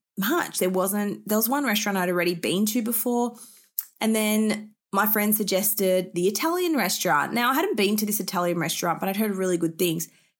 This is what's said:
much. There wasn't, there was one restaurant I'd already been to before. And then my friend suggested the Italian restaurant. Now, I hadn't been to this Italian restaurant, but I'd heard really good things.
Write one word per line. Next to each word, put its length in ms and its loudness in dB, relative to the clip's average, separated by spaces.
much. 400 -2
There 100 2
wasn't, 580 -2
there 120 2
was 100 0
one 160 0
restaurant 320 0
I'd 140 0
already 240 0
been 320 0
to 160 0
before. 520 0
And 160 2
then 600 0
my 140 2
friend 280 2
suggested 800 0
the 140 2
Italian 480 0
restaurant. 560 0
Now, 180 0
I 40 2
hadn't 240 0
been 180 2
to 80 0
this 160 -2
Italian 380 -2
restaurant, 420 -2
but 80 -2
I'd 80 -2
heard 200 -2
really 200 0
good 220 -2
things. 300 0